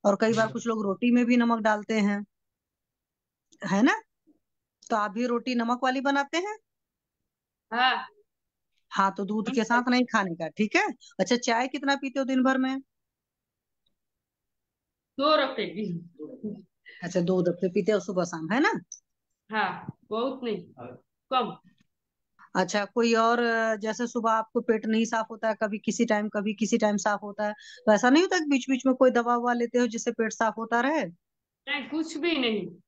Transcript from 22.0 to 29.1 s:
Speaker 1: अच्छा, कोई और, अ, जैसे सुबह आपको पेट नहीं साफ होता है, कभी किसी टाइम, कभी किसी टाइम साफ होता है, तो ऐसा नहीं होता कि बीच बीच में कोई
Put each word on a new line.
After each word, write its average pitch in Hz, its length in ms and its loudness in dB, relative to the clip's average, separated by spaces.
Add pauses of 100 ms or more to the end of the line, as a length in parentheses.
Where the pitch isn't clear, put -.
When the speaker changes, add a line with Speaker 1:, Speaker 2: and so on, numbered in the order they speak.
Speaker 1:
अच्छा, 190 300 0
कोई 233 280 2
और, 226 260 4
अ, 226 360 0
जैसे 220 320 -4
सुबह 226 240 -2
आपको 220 300 0
पेट 220 240 0
नहीं 220 200 2
साफ 226 260 -2
होता 220 180 -4
है, 214 120 -2
कभी 214 160 -2
किसी 233 280 0
टाइम, 214 240 0
कभी 208 240 -4
किसी 226 240 0
टाइम 208 200 2
साफ 208 260 -2
होता 208 240 -6
है, 208 60 -4
तो - 400 0
ऐसा 220 160 4
नहीं 320 140 8
होता 370 160 0
कि 311 60 -2
बीच 277 240 0
बीच 262 160 0
में 262 100 4
कोई 254 160 6